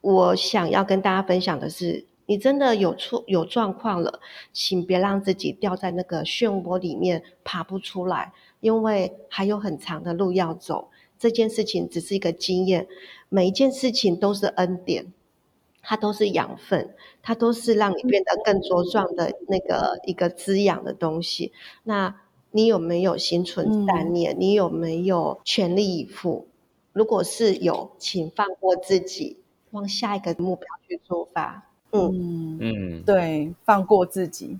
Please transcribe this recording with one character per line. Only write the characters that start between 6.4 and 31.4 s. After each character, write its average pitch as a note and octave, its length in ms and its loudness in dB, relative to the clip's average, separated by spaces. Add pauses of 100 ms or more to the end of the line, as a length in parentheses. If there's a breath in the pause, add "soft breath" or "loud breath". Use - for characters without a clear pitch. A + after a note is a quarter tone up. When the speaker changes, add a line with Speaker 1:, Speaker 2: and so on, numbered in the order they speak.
Speaker 1:
涡 F3 160 -2
里 E3+ 160 -4
面 F3 280 0 (200 soft breath)
爬 E3+ 220 -6
不 F#3+ 140 -8
出 F#3 260 -8
来， F3+ 300 -4 (260 soft breath)
因 A3 220 2
为 G#3 320 0 (160)
还 G3 160 -2
有 G#3 120 0
很 G3 200 -4
长 E3 260 -10
的 E3+ 80 -4
路 F3+ 200 0
要 F3 200 2
走。 - 380 -6 (280 soft breath)
这 A#3 120 4
件 A3+ 180 2
事 A3 160 -2
情 F3 240 -4
只 E3 140 -6
是 G3 120 -6
一 G3 40 0
个 F3 120 0
经 F3+ 360 -2
验， F#3 200 2 (440 loud breath)
每 F#3+ 180 4
一 - 20 2
件 C4+ 220 4
事 C4 180 0
情 G3+ 240 2
都 G3+ 200 0
是 G3+ 140 -4
恩 F#3 360 0
典， D#3 220 -4 (760)
它 - 160 -4
都 G#3 160 -2
是 G#3 160 0
养 - 300 -2
分， - 360 -4 (280 soft breath)
它 A#3 120 -2
都 A#3 160 2
是 A#3 220 0
让 G#3 240 4
你 - 60 -6
变 G#3 220 4
得 - 80 0 (120)
更 G3 160 4
茁 F3+ 320 2
壮 F#3+ 240 0
的 E3+ 160 0 (160)
那 F#3+ 100 2
个， F3+ 460 0
一 F#3 80 -4
个 F3 160 0
滋 G3 320 0
养 G3 240 2
的 - 80 -6
东 E3 300 -2
西。 - 300 -6 (320 loud breath)
那 G3 300 -2 (360)
你 A3 160 4
有 A3+ 120 6
没 E3+ 240 0
有 F#3+ 140 2
心 F3 260 0
存 G3+ 440 0
善 E3+ 260 2
念？ F3 240 0
Speaker 2:
嗯。 - 20 -8
Speaker 1:
你 F#3+ 140 4
有 G3 160 4
没 E3 340 -2
有 E3+ 420 0
全 F3+ 300 0
力 G3 240 2
以 C3+ 80 -6
赴？ - 400 -6 (480)
如 G#3+ 100 4
果 G3+ 180 2
是 - 340 2
有， - 420 -2
请 E3+ 360 -4
放 G3+ 140 -2 (100)
过 F#3 160 4
自 F#3 240 2
己， - 380 -6 (340)
往 G3+ 180 -8
下 G3+ 280 -4
一 - 20 -4
个 F3 200 -4
目 F3+ 180 -2
标 - 100 -18 (220)
去 F4 180 -8
出 E3+ 260 -6
发。 F#3 300 -6 (300)